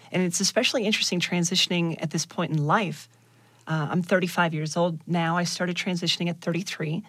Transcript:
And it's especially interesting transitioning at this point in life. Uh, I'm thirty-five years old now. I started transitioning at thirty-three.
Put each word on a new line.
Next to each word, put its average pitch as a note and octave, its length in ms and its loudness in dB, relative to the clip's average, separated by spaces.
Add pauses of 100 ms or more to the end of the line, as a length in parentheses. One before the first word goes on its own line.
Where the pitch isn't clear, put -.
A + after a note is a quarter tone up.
(120)
And F#3 120 2
it's F3 160 0
especially A3+ 460 2
interesting G3+ 340 0
transitioning F3 840 0
at D#3+ 100 -4
this E3 140 -2
point D#3 260 -4
in D3+ 140 0
life. F3 440 0 (580)
Uh, D#3+ 240 0
I'm F3 100 2
thirty-five F3 520 2
years D#3 240 -4
old E3+ 280 2
now. E3 320 0
I F3 60 0
started F3 320 -2
transitioning F3 540 0
at E3+ 100 -6
thirty-three. E3+ 680 -4